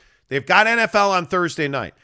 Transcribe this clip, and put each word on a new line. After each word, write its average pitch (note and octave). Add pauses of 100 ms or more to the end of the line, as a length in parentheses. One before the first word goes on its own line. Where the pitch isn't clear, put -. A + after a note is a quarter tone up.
(280)
They've C#3
got G3
N A#3
F A3+
L G3+
on F3
Thursday E3
night. B2+